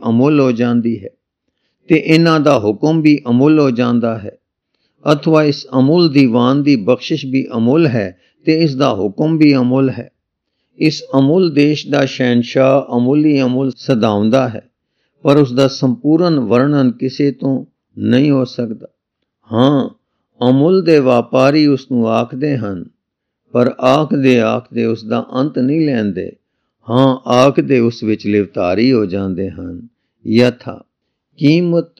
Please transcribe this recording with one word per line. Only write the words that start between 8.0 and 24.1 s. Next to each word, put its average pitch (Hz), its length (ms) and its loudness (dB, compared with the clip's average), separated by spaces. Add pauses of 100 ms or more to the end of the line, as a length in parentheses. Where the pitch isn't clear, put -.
ਤੇ 160 180 0
ਇਸ 147 120 0
ਦਾ 127 200 -2
ਹੁਕਮ 123 440 -2
ਵੀ 147 180 4
ਅਮੁੱਲ 127 340 0
ਹੈ। - 200 -12 (680)
ਇਸ 156 260 -2 (140)
ਅਮੁੱਲ 165 320 2
ਦੇਸ਼ 147 380 0
ਦਾ 139 160 0
ਸ਼ਹਿਨਸ਼ਾਹ 131 920 0
ਅਮੁੱਲ 135 280 0
ਹੀ 147 180 2
ਅਮੁੱਲ 127 340 -2
ਸਦਾਉਂਦਾ 113 720 0
ਹੈ। - 200 -14 (540)
ਪਰ 143 140 4
ਉਸ 139 160 2
ਦਾ 135 160 2
ਸੰਪੂਰਨ 147 720 0
ਵਰਣਨ 127 520 0
ਕਿਸੇ 131 400 -4
ਤੋਂ 135 340 -6 (320)
ਨਹੀਂ 120 320 2
ਹੋ 131 140 0
ਸਕਦਾ। 117 440 -10 (640)
ਹਾਂ, 131 360 2 (640)
ਅਮੁੱਲ 160 320 2
ਦੇ 160 160 4
ਵਪਾਰੀ 131 680 2
ਉਸ 139 260 -2
ਨੂੰ 117 160 0
ਆਖਦੇ 127 480 -4
ਹਨ, 101 280 -8 (680)
ਪਰ 120 160 0 (120)
ਆਖਦੇ 131 600 2